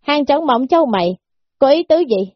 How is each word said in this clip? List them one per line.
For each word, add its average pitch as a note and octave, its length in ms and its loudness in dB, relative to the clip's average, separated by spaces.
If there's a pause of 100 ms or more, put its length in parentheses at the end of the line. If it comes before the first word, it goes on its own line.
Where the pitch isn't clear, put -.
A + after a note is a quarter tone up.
Hàng D4 260 -2
Trấn D4 200 0
Mộng B3+ 200 0
chau E4 200 2
mày, F#3 300 -2 (420)
"Có C4+ 100 2
ý D#4 140 2
tứ E4 160 0
gì?" G#3 380 -2